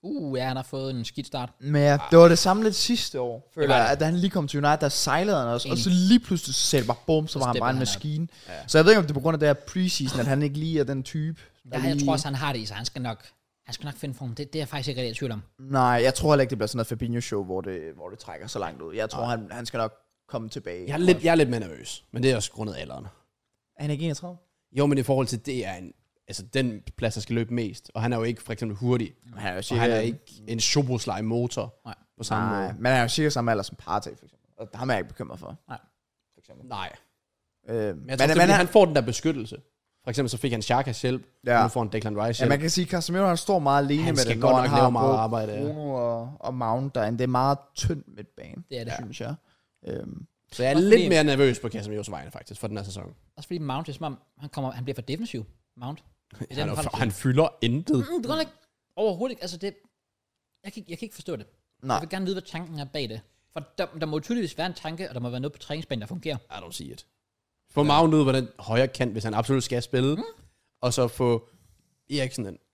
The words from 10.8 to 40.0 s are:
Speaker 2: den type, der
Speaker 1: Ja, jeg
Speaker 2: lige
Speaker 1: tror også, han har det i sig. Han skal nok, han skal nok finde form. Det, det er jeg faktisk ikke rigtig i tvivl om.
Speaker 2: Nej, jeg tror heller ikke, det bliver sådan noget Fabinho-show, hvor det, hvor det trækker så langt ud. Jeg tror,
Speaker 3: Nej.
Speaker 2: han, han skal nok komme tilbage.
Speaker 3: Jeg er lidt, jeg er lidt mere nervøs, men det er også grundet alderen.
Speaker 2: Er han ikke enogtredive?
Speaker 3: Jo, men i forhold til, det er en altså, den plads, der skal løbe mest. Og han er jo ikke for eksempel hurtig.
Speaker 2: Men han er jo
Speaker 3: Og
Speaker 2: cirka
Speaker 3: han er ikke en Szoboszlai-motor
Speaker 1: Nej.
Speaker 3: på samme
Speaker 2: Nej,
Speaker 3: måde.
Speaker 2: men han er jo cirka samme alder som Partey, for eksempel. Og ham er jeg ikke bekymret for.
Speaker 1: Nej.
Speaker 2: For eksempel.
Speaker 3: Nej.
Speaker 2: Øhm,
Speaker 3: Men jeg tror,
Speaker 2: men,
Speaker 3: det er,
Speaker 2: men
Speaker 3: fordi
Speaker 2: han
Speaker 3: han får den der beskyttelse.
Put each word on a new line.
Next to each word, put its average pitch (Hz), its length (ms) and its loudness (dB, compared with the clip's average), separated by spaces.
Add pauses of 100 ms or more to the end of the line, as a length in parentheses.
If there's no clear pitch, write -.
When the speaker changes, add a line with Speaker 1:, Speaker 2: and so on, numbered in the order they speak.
Speaker 2:
den 131 200 -4
type, 156 380 -6 (300)
der 123 80 -6
Speaker 1:
Ja, - 40 -2
jeg 135 120 2
Speaker 2:
lige 143 100 2
Speaker 1:
tror 139 80 2
også, 151 140 -2
han 139 80 -4
har 143 180 -2
det 120 60 -4
i 107 60 -8
sig. 101 120 -10
Han 117 80 -8
skal - 160 -8
nok, 117 240 -8 (400)
han 127 80 -12
skal - 120 -12
nok 143 100 -10
finde 139 200 -10
form. 120 200 -8
Det, 143 180 -10
det 156 60 -4
er - 20 -4
jeg 135 60 -6
faktisk 139 220 -6
ikke 127 120 -4
rigtig 120 100 -4
i 113 80 -10
tvivl 131 120 -4
om. 104 100 -8 (180)
Speaker 2:
Nej, 135 220 0 (220)
jeg 131 100 6
tror 156 180 0
heller 143 100 6
ikke, 123 80 2
det 127 80 -4
bliver 107 100 0
sådan 123 100 -4
noget 113 100 -2
Fabinho-show, 117 560 -4
hvor 92 180 -6
det, 90 200 -8 (140)
hvor 80 140 -16
det 98 100 -18
trækker 80 280 -16
så - 120 -8
langt 82 220 -8
ud. 80 140 -12
Jeg 110 140 -4
tror, 135 120 -6
Speaker 3:
Nej. 117 140 -2
Speaker 2:
han, 107 160 -8
han 120 140 -12
skal 120 120 -8
nok 113 160 -4 (340)
komme 113 220 -8
tilbage. 90 380 -10
Speaker 3:
Jeg 139 60 -6
er 151 40 -4
lidt, 175 260 4
jeg 165 80 4
er 165 40 6
lidt 147 140 4
mere 117 100 -2
nervøs, - 440 -12 (100)
men 120 100 -4
det 131 80 4
er 127 40 4
også 104 160 -4
grundet 107 260 -8
alderen. 67 280 -12 (720)
Speaker 2:
Er - 40 -12
han 147 100 -4
ikke 147 140 -4
enogtredive? 170 320 -8 (400)
Speaker 3:
Jo, 143 80 4
men 143 120 4
i 131 60 2
forhold 131 240 2
til, - 180 -6
det 123 200 -4
er 95 80 -6
en 92 200 -14 (340)
altså, 104 160 -12 (100)
den 120 280 -2 (160)
plads, 113 160 -2
der 113 80 -8
skal 117 140 -4
løbe 117 180 -2
mest. 117 400 -6
Og 110 80 -6
han 117 120 0
er 117 40 0
jo 113 60 0
ikke 120 200 -4
for 120 100 -8
eksempel 107 240 -6
hurtig. 120 360 0 (120)
Speaker 2:
Men 120 140 -18
han 101 80 -6
er 92 60 -4
jo 92 40 -6
Speaker 3:
Og 95 60 -6
Speaker 2:
cirka 117 180 0
Speaker 3:
han 117 100 4
er 113 80 2
ikke 117 200 -2 (280)
en 113 120 -4
Szoboszlai-motor 113 1120 -2 (120)
Speaker 1:
Nej. 113 100 -16 (220)
Speaker 3:
på 117 60 -10
samme 98 260 -2
Speaker 2:
Nej, 101 120 -2
Speaker 3:
måde. 98 180 -4
Speaker 2:
men 117 60 -4
han 127 120 4
er 123 40 4
jo 117 60 2
cirka 151 220 2
samme 117 220 0
alder 101 120 0
som - 160 -12
Partey, 85 380 -4
for - 80 -20
eksempel. - 220 -20 (100)
Og 113 160 -14
ham 131 160 -6
er 127 40 2
jeg 104 60 0
ikke 87 100 -6
bekymret - 300 -14
for. - 160 -16 (120)
Speaker 1:
Nej. 120 100 -14 (560)
Speaker 2:
For - 60 -20
eksempel. - 280 -20
Speaker 3:
Nej. 95 240 -8 (800)
Speaker 2:
Øhm, 117 60 -4
Speaker 3:
Men 110 100 -2
jeg 101 100 -2
tror, - 20 -
Speaker 2:
men, 69 120 -14
Speaker 3:
det 127 120 -2
er, 139 60 4
Speaker 2:
men - 80 4
Speaker 3:
fordi 165 40 4
Speaker 2:
han 180 180 8
Speaker 3:
han 180 100 4
får 202 180 8
den 160 100 -2
der 139 60 4
beskyttelse. 120 560 -4 (460)